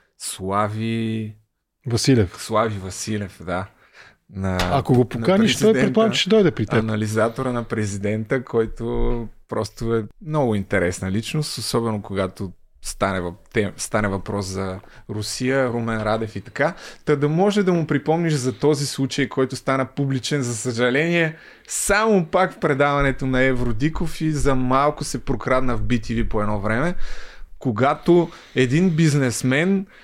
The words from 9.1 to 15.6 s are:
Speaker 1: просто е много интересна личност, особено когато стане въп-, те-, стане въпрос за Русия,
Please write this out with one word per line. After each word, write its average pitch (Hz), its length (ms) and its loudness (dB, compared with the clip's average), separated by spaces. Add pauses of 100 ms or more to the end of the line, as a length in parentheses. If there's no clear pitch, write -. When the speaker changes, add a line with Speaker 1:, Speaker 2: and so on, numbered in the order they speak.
Speaker 1:
просто 110 480 -4
е 110 100 -2 (160)
много 151 340 0
интересна 95 560 -2
личност, 127 460 -4
особено 113 440 -2
когато 95 500 -6 (300)
стане 98 400 -4
въп-, 87 280 -10
те-, 101 280 0
стане 107 300 -2
въпрос 98 380 -4
за 95 340 -6 (300)
Русия, 127 600 -2